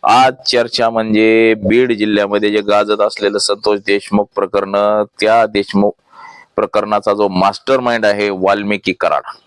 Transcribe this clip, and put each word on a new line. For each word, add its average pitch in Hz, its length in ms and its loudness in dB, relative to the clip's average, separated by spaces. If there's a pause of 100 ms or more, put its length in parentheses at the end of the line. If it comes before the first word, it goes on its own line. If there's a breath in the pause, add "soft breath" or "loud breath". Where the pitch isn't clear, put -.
आज 127 300 4 (180)
चर्चा 117 380 0
म्हणजे 113 640 2 (140)
बीड 123 240 2
जिल्ह्यामध्ये 104 600 0
जे 104 100 0
गाजत 104 400 0
असलेलं 101 360 -2
संतोष 104 500 -2
देशमुख 101 380 -2 (100)
प्रकरण, 98 400 -4 (440)
त्या 110 260 2
देशमुख 104 460 -2 (640 loud breath)
प्रकरणाचा 104 580 -2
जो 101 140 0
मास्टरमाइंड 110 760 0
आहे 104 240 0
वाल्मिकी 98 640 -2
कराड. 73 340 -2 (200)